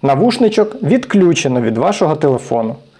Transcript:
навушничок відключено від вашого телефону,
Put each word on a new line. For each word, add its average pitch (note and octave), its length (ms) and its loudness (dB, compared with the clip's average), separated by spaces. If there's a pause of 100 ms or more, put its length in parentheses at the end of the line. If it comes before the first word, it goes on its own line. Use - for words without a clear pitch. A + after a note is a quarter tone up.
навушничок G#3+ 800 0
відключено E3+ 760 0
від A2 160 -2
вашого D#3+ 380 0
телефону, B2 600 -2 (240)